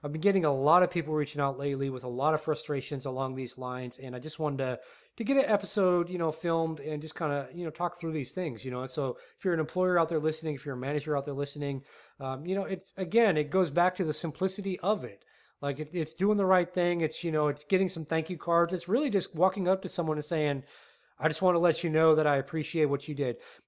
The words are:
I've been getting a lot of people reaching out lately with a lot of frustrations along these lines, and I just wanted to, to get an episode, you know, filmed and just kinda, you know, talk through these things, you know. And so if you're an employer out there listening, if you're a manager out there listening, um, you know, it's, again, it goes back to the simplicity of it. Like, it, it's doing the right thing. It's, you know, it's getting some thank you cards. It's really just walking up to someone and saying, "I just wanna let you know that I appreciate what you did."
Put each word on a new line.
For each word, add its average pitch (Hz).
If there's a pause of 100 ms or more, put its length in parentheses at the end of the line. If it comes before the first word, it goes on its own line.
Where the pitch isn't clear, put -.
I've 143
been 156
getting 190
a 143
lot 156
of 180
people 156
reaching 147
out 139
lately 139
with 127
a 127
lot 131
of 151
frustrations 143
along 131
these 131
lines, 127
and 127
I 123
just 151
wanted 147
to, 127 (380)
to 226
get 269
an 269
episode, 185
you 180
know, 165
filmed 165
and 151
just 156
kinda, 143
you 175
know, 160
talk 175
through 165
these 147
things, 135
you 127
know. 127
And 131
so 135 (200)
if -
you're 180
an 165
employer 185
out 165
there 160
listening, 156
if 131
you're 135
a -
manager 147
out 139
there 143
listening, 143 (380)
um, 135
you 185
know, 190
it's, -
again, 190
it 147
goes 180
back 175
to 185
the 156
simplicity 185
of 190
it. 101 (360)
Like, 143
it, 147
it's 165
doing 208
the 196
right 180
thing. 175
It's, 156
you 165
know, 151
it's 143
getting 190
some 160
thank 160
you 175
cards. 170
It's 175
really 254
just 190
walking 185
up 190
to -
someone 156
and 147
saying, 147 (540)
"I -
just 156
wanna 175
let 170
you 160
know 156
that 156
I 143
appreciate 156
what 139
you 151
did." 131 (320)